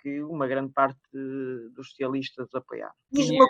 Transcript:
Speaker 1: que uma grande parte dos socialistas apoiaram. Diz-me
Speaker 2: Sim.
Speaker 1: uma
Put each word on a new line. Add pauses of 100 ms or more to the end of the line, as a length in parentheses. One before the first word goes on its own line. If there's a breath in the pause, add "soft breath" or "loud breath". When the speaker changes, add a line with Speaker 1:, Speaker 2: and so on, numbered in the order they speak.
Speaker 1:
que
uma
grande
parte (760)
dos
socialistas
apoiaram. (160)
Diz-me
Speaker 2:
Sim.
Speaker 1:
uma